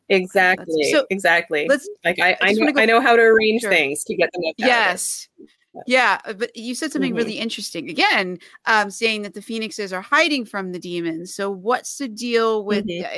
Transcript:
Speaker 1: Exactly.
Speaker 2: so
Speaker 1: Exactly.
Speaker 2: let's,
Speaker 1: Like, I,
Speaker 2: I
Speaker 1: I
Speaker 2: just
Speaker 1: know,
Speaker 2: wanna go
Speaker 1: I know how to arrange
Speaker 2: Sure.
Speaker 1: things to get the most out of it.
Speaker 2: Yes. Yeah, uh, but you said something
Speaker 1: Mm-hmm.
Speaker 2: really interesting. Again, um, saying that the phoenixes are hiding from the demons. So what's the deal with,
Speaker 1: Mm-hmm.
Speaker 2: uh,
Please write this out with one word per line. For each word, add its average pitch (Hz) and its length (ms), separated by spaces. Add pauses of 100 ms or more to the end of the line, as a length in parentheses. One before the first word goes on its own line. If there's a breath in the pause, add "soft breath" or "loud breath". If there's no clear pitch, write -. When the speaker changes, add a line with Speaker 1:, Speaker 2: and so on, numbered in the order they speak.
Speaker 1:
Exactly. 185 840
Speaker 2:
so 277 180
Speaker 1:
Exactly. 170 580
Speaker 2:
let's, 294 200 (160)
Speaker 1:
Like, 170 160
I, 175 140
Speaker 2:
I - 80
Speaker 1:
I 185 80
Speaker 2:
just 214 100
Speaker 1:
know, 226 60
Speaker 2:
wanna 294 80
go 277 80
Speaker 1:
I 220 40
know 226 140
how 247 160
to 233 60
arrange 220 400
Speaker 2:
Sure. 208 100
Speaker 1:
things 151 320
to 214 100
get 165 180
the 180 80
most 160 220
out 254 80
of 247 60
it. 214 140
Speaker 2:
Yes. - 380 (580 loud breath)
Yeah, 220 380
uh, 196 100
but 214 200
you 233 200
said 302 180
something 269 200
Speaker 1:
Mm-hmm. 226 40
Speaker 2:
really 226 220
interesting. 202 500
Again, 202 500 (280 loud breath)
um, 214 240
saying 220 320
that 202 120
the 208 80
phoenixes 220 500
are 185 100
hiding 294 420
from 190 280
the 180 60
demons. 170 560
So 196 160
what's 202 480
the 277 100
deal 226 560
with, 202 200
Speaker 1:
Mm-hmm. 175 200
Speaker 2:
uh, - 140